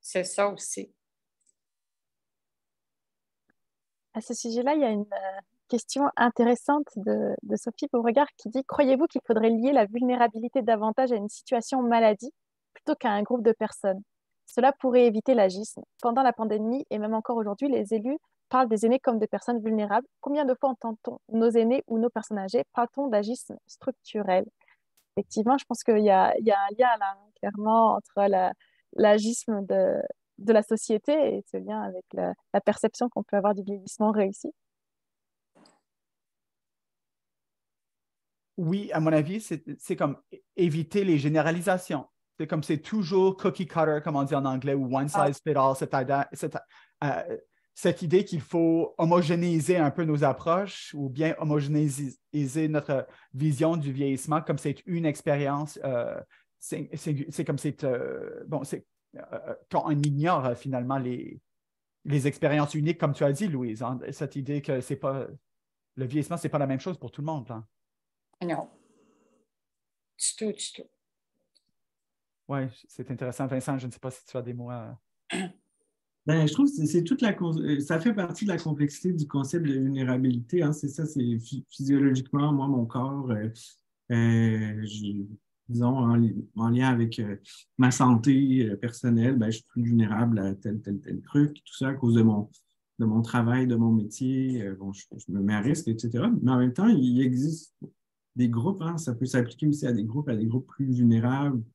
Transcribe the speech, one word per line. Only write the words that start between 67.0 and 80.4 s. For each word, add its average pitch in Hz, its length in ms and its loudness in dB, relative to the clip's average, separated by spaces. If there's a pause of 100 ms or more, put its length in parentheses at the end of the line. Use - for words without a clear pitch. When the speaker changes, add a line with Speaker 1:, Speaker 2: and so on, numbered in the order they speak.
Speaker 3:
tout - 80 -14
le 143 60 -8
monde, 147 220 -8
là. 113 160 -12 (760)
Speaker 1:
Non. 160 280 -6 (1500)
Du - 220 -6
tout, 214 140 -4
du - 200 -12
tout. - 160 -20 (1600)
Speaker 3:
Ouais, 135 220 -4 (180)
c'est - 240 -14
intéressant. 127 380 -6
Vincent, 135 300 -4
je 123 100 -8
ne - 20 -8
sais - 80 -20
pas 131 140 -10
si - 120 -20
tu - 120 -14
as 123 60 -6
des 120 120 -10
mots 120 160 -12
à 117 260 -12 (340)
Speaker 4:
<clears throat> - 920 -12
Ben, 156 220 4
je 147 60 2
trouve 277 140 4
que 285 60 2
c'est, 165 140 -2
c'est 175 160 0
toute 208 180 -2
la 214 120 2
con-, 170 260 -2
euh, 147 220 -2
ça 165 180 -2
fait 220 160 0
partie 180 300 -4
de 196 60 0
la 170 80 0
complexité 147 540 -2
du 156 140 -2
concept 147 400 -2
de 139 60 0
vulnérabilité, 131 880 0